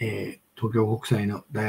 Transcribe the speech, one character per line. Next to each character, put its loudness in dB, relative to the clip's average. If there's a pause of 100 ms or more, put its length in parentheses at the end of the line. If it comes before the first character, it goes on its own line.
え -4
ー、 -20
東 0
京 4
国 -6
際 2
の -4
大 -2